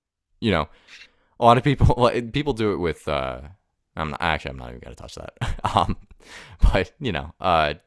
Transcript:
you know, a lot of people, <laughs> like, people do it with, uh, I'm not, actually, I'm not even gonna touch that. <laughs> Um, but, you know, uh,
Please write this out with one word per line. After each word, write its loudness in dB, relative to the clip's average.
you 0
know, 0
a 2
lot 8
of 0
people, 4
<laughs> -2
like, 0
people -2
do 0
it -2
with, -4
uh, -4
I'm -4
not, -10
actually, -4
I'm -14
not -14
even -18
gonna -18
touch -20
that. -16
<laughs> -4
Um, 0
but, 0
you -6
know, -8
uh, 2